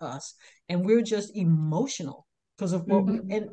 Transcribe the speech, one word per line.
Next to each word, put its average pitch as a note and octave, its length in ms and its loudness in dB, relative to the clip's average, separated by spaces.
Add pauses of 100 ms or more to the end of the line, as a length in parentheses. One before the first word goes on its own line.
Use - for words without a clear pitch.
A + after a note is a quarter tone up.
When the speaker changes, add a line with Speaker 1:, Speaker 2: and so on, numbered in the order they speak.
Speaker 1:
us. C#3 340 -10 (340)
And F3+ 160 0
we're A3+ 160 6
just G#3 340 -4
emotional E3 920 0 (320)
'cause F#3 140 -2
of F3 120 -2
what G3 220 4
we, G3+ 60 2
Speaker 2:
Mm-hmm. G3 180 -4
Speaker 1:
and, G#3+ 220 -4